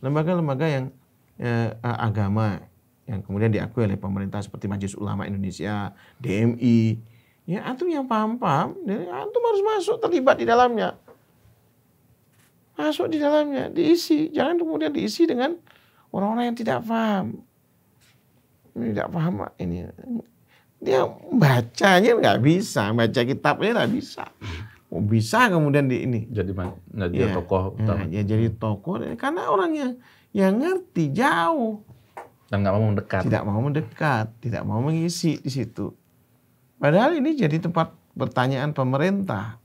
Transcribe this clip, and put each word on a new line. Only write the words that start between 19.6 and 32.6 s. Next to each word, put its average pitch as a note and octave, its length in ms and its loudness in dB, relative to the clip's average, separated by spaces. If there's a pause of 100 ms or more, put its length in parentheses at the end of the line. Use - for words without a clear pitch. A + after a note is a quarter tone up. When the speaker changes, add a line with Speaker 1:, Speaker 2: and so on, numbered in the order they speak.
Speaker 1:
Dia - 240 2 (240)
bacanya F3+ 800 4
nggak A2 320 4
bisa, C#3+ 480 2
baca A#2 320 2
kitabnya C#3+ 460 0 (100)
nggak D3+ 160 0
bisa. - 320 -8 (640)
Mau E2+ 100 -4
bisa A2+ 460 2
kemudian D3 400 4
di B2+ 160 0
ini. A#2+ 240 0
Speaker 2:
Jadi G2 240 -4
ma-, F2+ 240 -6 (160)
nah, G2 160 -4
dia F#2+ 240 0
Speaker 1:
Ya, - 20 -2
Speaker 2:
tokoh F#2+ 400 0
Speaker 1:
ya, - 60 -12
Speaker 2:
utama. G#2 260 0
Speaker 1:
ya, F2 160 -4
jadi A2 300 2
tokoh. A2 420 -4 (220)
Karena C#4+ 320 -4
orang F4+ 240 2
yang, C#4+ 200 -2 (440)
yang G3 240 4
ngerti C#4 560 -2
jauh. C#4+ 640 2 (720)
Speaker 2:
Dan G2+ 100 0